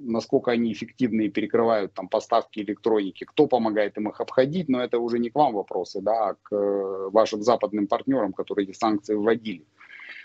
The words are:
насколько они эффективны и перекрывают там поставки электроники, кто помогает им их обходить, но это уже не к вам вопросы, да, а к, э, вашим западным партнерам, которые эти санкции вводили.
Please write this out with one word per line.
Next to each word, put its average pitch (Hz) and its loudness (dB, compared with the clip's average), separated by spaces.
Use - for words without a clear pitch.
насколько 123 0
они 117 2
эффективны 110 -2
и - -2
перекрывают 107 0
там 92 -10
поставки - 0
электроники, 104 -2
кто - 2
помогает 107 0
им 107 -4
их - -8
обходить, 147 0
но 127 0
это 120 0
уже 120 -2
не 117 -2
к - -8
вам 143 4
вопросы, 95 -6
да, 104 0
а 90 -4
к, - -6
э, 98 -2
вашим 107 2
западным 107 2
партнерам, 113 0
которые 95 -4
эти 95 -14
санкции 107 0
вводили. 107 -2